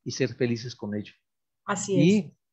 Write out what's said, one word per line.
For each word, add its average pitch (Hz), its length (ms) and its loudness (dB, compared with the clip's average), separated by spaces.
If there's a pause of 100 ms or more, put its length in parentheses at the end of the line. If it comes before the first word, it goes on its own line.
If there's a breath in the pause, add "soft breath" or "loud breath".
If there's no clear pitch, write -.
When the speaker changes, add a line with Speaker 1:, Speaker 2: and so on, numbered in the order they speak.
Speaker 1:
y - 80 -10
ser 123 240 -4
felices 120 400 -2
con 104 200 -8
ello. 104 180 -8 (520)
Speaker 2:
Así 202 300 -2
Speaker 1:
Y 180 220 6
Speaker 2:
es. 185 140 -2 (220)